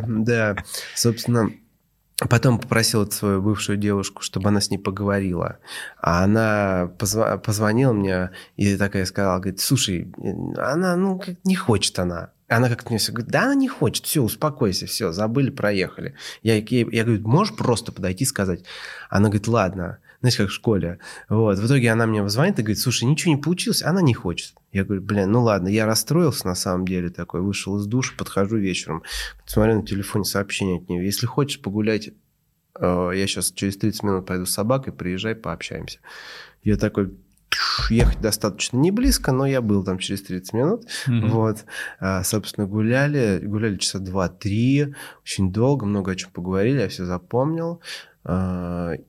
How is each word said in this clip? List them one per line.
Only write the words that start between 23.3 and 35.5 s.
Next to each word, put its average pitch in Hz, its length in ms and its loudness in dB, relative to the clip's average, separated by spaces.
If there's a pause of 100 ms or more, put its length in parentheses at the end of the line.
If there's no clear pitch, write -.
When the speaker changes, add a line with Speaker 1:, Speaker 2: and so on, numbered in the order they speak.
Speaker 1:
не 143 60 -2
получилось, 180 420 0
она 185 180 2
не 131 120 6
хочет». - 400 -6 (180)
Я 98 140 0
говорю, 98 160 -2
«Блин, 101 320 2
ну 123 100 4
ладно». 98 240 4
Я 107 180 2
расстроился 143 600 2
на 90 80 0
самом 92 320 -2
деле, 90 220 -2
такой, 85 320 -6
вышел 98 380 -2
из 101 60 -2
душа, 123 320 -2
подхожу 98 400 0
вечером, 90 460 -2 (420)
смотрю 110 300 4
на 98 100 0
телефоне 98 380 -2
сообщение 98 540 -2
от 85 120 -10
неё. 87 140 -2
«Если 98 220 -2
хочешь 143 360 -2
погулять, 107 500 -2 (680)
э, 90 340 2
я 95 140 0
щас - 240 -4
через 98 260 -4
тридцать 107 260 -2
минут 95 220 0
пойду 92 200 -4
с - 80 -4
собакой, 127 400 -2
приезжай, 92 420 -4
пообщаемся». - 640 -10 (640)